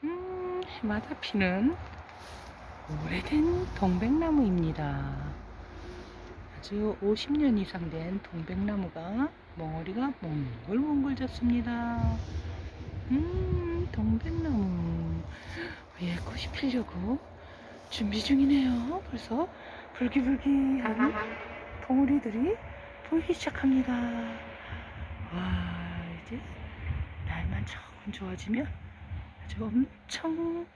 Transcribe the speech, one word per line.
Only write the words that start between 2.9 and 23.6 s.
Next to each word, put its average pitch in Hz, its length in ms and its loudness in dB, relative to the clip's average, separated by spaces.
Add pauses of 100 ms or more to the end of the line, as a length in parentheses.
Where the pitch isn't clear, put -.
오래된 311 720 4
동백나무입니다. 175 1600 2 (1200)
아주 208 460 -2
오십 214 300 2
년 285 260 6
이상 180 320 -2
된 170 320 -2
동백나무가 185 1040 -2 (280)
멍어리가 165 640 -2
몽글몽글 214 960 0
졌습니다. 233 1000 2 (920)
음, 349 800 2
동백나무. 196 1300 0 (840)
예, 175 160 0
꽃이 - 340 -6
피려고 240 680 0 (720)
준비 214 300 0
중이네요. 277 880 6
벌써 294 380 0 (460)
불기불기한 269 1160 4 (680)
봉우리들이 262 760 4 (540)
보이기 320 240 2
시작합니다. 262 580 4 (1400)